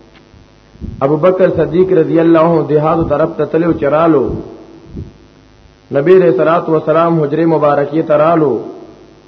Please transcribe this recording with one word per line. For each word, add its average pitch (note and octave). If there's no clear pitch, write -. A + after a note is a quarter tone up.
ابو C#3+
بکر F#3
صدیق E3
رضی D#3+
الله E3
عنه D#3+
دیهاتو D#3
طرف D3
ته D3+
تلو، E3
چرالو. D3
نبی D#3
علیہ F3+
الصلوۃ D#3+
والسلام D#3+
حجرے D3+
مبارکی D3
ته D3+
رالو. D3